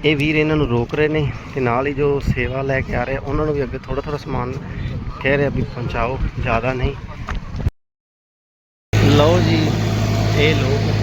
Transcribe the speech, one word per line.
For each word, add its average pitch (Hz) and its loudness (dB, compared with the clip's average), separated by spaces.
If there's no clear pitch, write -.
ਇਹ 151 4
ਵੀਰ 151 2
ਇਹਨਾਂ 156 4
ਨੂੰ 143 2
ਰੋਕ 120 0
ਰਹੇ 151 2
ਨੇ, 156 0
ਤੇ 143 -2
ਨਾਲ 123 0
ਹੀ 147 -2
ਜੋ 143 0
ਸੇਵਾ 131 -2
ਲੈ 135 0
ਕੇ 131 -4
ਆ 123 0
ਰਹੇ 135 -4
ਆ, 139 -6
ਉਹਨਾਂ 151 -2
ਨੂੰ 151 0
ਵੀ 143 -2
ਅੱਗੇ 127 -4
ਥੋੜ੍ਹਾ 135 -6
ਥੋੜ੍ਹਾ 147 -6
ਸਮਾਨ 127 -4
ਕਹਿ 139 2
ਰਹੇ 143 2
ਆ - 0
ਵੀ 131 -2
ਪਹੁੰਚਾਓ, 120 -2
ਜ਼ਿਆਦਾ 120 0
ਨਹੀਂ। 131 -2
ਲਓ 147 6
ਜੀ, 165 4
ਇਹ 151 4
ਲੋਕ 147 2